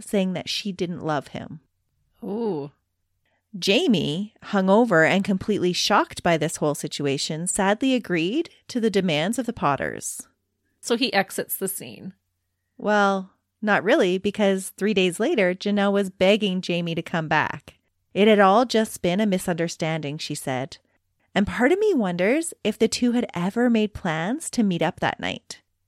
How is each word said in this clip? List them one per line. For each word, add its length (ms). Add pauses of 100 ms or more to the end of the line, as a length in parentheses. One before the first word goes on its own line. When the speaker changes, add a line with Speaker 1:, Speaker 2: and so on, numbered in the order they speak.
Speaker 1:
saying 320
that 160
she 220
didn't 340
love 240
him. 320 (600)
Speaker 2:
Ooh. 480 (840)
Speaker 1:
Jamie, 760 (120)
hungover 600
and 160
completely 500
shocked 480
by 160
this 200
whole 180
situation, 720
sadly 480
agreed 540 (180)
to 120
the 100
demands 500
of 60
the 80
Potters. 720 (540)
Speaker 2:
So 140
he 180
exits 420
the 120
scene. 460 (640)
Speaker 1:
Well, 540 (300)
not 220
really, 340
because 600
three 160
days 260
later, 360
Janelle 380
was 160
begging 520
Jamie 320
to 80
come 260
back. 480 (380)
It 140
had 120
all 260
just 360
been 200
a 40
misunderstanding, 920
she 180
said. 420 (560)
And 140
part 240
of 80
me 140
wonders 600 (100)
if 140
the 100
two 260
had 200
ever 360
made 240
plans 580
to 120
meet 180
up 180
that 200
night. 420 (260)